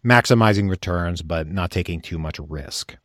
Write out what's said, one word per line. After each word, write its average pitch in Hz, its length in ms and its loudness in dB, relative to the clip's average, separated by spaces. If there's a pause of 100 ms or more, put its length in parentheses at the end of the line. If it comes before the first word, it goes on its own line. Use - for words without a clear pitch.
maximizing 113 640 4
returns, 87 520 -4
but 80 260 -4
not 90 240 -4
taking 85 300 -4
too 82 180 -8
much 78 200 -8
risk? - 640 -12